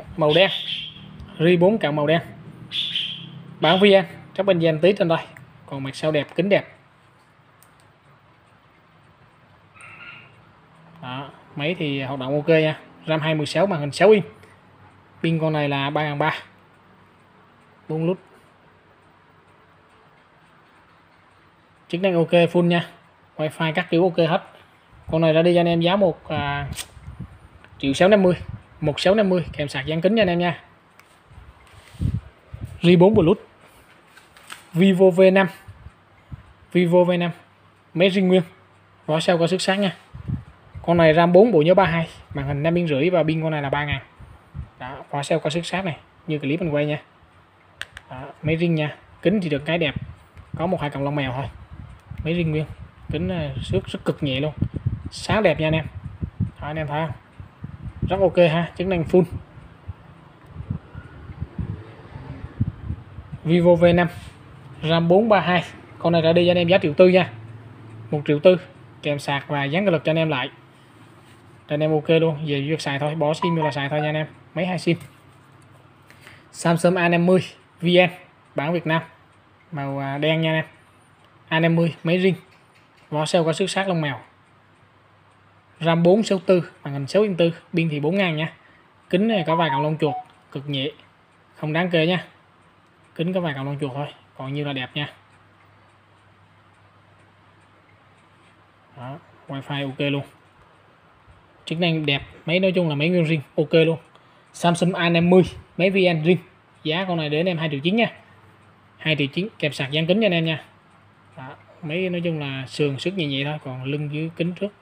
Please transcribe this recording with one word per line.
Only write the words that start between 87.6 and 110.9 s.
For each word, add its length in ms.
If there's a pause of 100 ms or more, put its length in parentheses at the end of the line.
pin 160
thì 100
bốn 160
ngàn 200
nha. 180 (560)
Kính 180
này 200
có 80
vài 140
cọng 140
lông 140
chuột, 180 (360)
cực 180
nhẹ, 220 (640)
không 180
đáng 160
kể 180
nha. 160 (920)
Kính 180
có 80
vài 120
cọng 120
lông 140
chuột 140
thôi, 140 (300)
còn 160
như 100
là 100
đẹp 200
nha. 160 (4000)
Đó, 200 (300)
wifi 380
ok 140
luôn. 240 (1400)
Chức 140
năng 260
đẹp, 160 (240)
máy 140
nói 120
chung 180
là 60
máy 140
nguyên 160
ring, 160 (160)
ok 160
luôn. 240 (560)
Samsung 400
A 160
năm 200
mươi, 140 (340)
máy 120
V 80 (160)
N 120
ring. 120 (460)
Giá 220
con 120
này 120
để 100
anh 60
em 120
hai 120
triệu 100
chín 160
nha. 160 (840)
Hai 180
triệu 120
chín, 200 (120)
kèm 140
sạc 180
dán 160
kính 140
cho 40
anh 60
em 140
nha. 180 (760)